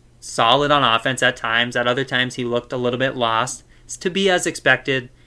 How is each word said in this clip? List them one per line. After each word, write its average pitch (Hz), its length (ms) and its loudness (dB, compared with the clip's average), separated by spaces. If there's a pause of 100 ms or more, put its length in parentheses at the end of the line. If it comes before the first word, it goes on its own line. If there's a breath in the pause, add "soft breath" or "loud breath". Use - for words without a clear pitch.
(200)
solid 135 520 2
on 143 120 4
offense 120 380 2
at 127 140 2
times. 117 400 -2
At 120 100 0
other 127 200 0
times, 127 300 -2
he 123 100 -4
looked 120 260 -4
a 135 60 -4
little 123 200 -2
bit 131 200 -2
lost. 117 460 -2 (200 soft breath)
It's - 140 -16
to 190 120 -2
be 196 200 0
as 180 180 0
expected. 131 640 0 (180 soft breath)